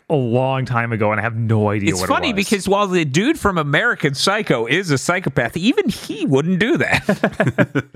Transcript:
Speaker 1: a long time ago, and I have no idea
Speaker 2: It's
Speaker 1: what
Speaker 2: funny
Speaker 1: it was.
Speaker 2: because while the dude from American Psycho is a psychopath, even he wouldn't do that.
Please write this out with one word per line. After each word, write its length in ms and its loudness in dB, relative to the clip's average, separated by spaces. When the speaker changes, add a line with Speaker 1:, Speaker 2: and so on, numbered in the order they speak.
Speaker 1:
a 60 2
long 500 0
time 280 -2
ago, 180 2
and 80 0
I 40 -2
have 120 -2
no 340 2
idea 220 0
Speaker 2:
It's 100 -4
Speaker 1:
what 80 -2
Speaker 2:
funny 200 0
Speaker 1:
it 60 -2
was. 100 0
Speaker 2:
because 240 -2
while 180 2
the 180 2
dude 340 2
from 180 0
American 580 0
Psycho 500 0
is 260 0
a 60 2
psychopath, 600 -2
even 320 2
he 360 -6
wouldn't 340 2
do 180 2
that. 1040 -2